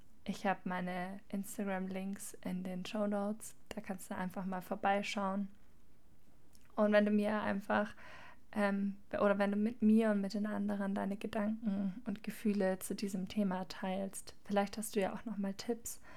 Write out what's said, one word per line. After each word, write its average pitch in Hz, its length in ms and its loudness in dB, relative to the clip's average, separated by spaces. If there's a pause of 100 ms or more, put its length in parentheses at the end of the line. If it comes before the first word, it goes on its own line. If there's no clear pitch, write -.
(260)
Ich - 200 -2
hab 185 200 2
meine 180 540 -4 (100)
Instagram-Links 196 1120 -4
in 185 200 -2
den 185 220 -4
Shownotes, 208 680 -2 (140)
da - 120 -8
kannst - 300 -6
du 202 40 -6
einfach 185 300 -2
mal 185 160 -2
vorbeischauen. 196 840 2 (1300)
Und 208 160 6
wenn 208 140 8
du 208 60 4
mir 208 300 4
einfach, 208 520 2 (580)
ähm, 202 460 2 (160)
oder 202 260 6
wenn 202 120 4
du 202 60 2
mit 214 240 0
mir 220 300 8
und 202 100 4
mit 196 120 -2
den 208 120 0
anderen 202 500 0
deine 196 220 0
Gedanken 208 880 0
und 208 180 -4
Gefühle 202 560 2
zu - 140 -4
diesem 196 340 -4
Thema 185 400 0
teilst, 190 760 -4
vielleicht 202 340 0
hast - 180 -4
du 208 60 4
ja 185 120 2
auch - 120 -8
nochmal 196 280 -2
Tipps, - 480 -4 (160)